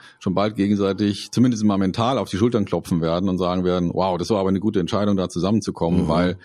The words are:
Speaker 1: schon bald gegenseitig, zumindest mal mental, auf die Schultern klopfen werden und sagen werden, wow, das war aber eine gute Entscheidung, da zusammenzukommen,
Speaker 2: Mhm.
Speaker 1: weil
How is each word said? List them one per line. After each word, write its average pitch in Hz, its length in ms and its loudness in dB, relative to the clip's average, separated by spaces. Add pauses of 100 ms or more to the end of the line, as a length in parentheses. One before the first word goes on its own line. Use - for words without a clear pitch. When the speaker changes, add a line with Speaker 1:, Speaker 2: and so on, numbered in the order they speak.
(200)
Speaker 1:
schon 92 140 -4
bald 104 220 0
gegenseitig, 101 760 0
zumindest 117 320 2
mal 101 140 4
mental, 113 400 0
auf 98 120 -4
die 95 80 -4
Schultern 113 280 2
klopfen 85 360 -2
werden 87 280 0
und 92 80 0
sagen 90 260 0
werden, 90 300 0
wow, 90 240 0
das 85 120 -4
war 107 100 2
aber 95 100 0
eine 95 100 2
gute 104 200 0
Entscheidung, 101 360 0
da 90 140 -2
zusammenzukommen, 90 760 0
Speaker 2:
Mhm. 85 40 -2
Speaker 1:
weil 87 380 0